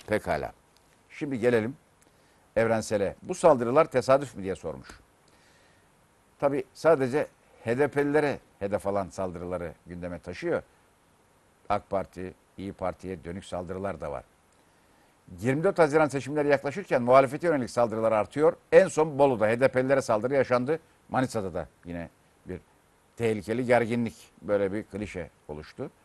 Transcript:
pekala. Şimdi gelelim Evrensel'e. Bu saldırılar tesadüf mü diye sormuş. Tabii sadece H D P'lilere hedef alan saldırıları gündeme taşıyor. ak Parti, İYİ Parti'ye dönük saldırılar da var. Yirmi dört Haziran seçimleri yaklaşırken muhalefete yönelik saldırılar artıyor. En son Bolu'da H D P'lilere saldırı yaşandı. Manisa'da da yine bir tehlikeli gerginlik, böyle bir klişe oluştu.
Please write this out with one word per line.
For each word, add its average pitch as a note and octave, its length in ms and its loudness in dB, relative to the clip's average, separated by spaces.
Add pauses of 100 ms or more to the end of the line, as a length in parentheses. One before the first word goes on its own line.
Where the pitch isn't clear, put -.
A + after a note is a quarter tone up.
pekala. D2 460 -2 (560)
Şimdi C#3 300 -8
gelelim A#2+ 380 2 (800)
Evrensel'e. G#2+ 680 0
Bu - 120 -8
saldırılar C#3 500 4
tesadüf C3+ 520 0
mü G2 60 -12
diye F#2 140 -6
sormuş. C#2+ 320 -12 (1500)
Tabii C#3+ 260 0 (100)
sadece C#3 520 2 (380)
H A#2+ 140 -2
D C#3+ 100 2
P'lilere C#3+ 500 0 (200)
hedef G2 280 -4
alan G2 220 -2
saldırıları F2 640 -8 (140)
gündeme F2 320 -12
taşıyor. B2 440 -6 (1040)
ak G#2 220 -4
Parti, F#2 440 -8 (220)
İYİ F#2+ 160 -10
Parti'ye F2+ 520 -10
dönük F2+ 200 -12
saldırılar F#2 560 -8
da D2+ 120 -8
var. B1 120 -12 (1160)
Yirmi C3+ 240 0
dört G3 140 0
Haziran D#3 300 4
seçimleri C#3 400 -4
yaklaşırken D3 540 0
muhalefete C3 440 4
yönelik C#3 240 0
saldırılar A2 420 0
artıyor. C#3 400 2 (200)
En F3 160 8
son D3+ 300 -2
Bolu'da C3 280 4
H A#2 140 2
D C3 80 4
P'lilere C3 340 2
saldırı A#2+ 320 0
yaşandı. B2+ 460 0 (280)
Manisa'da A2 460 -2
da F2 140 -6 (160)
yine E2+ 260 -10 (360)
bir F2+ 140 -10 (560)
tehlikeli A2 500 -2
gerginlik, A#2 640 0 (100)
böyle G2 300 0
bir G#2 100 -6
klişe F#2 480 -10 (180)
oluştu. D#2 420 -12 (140)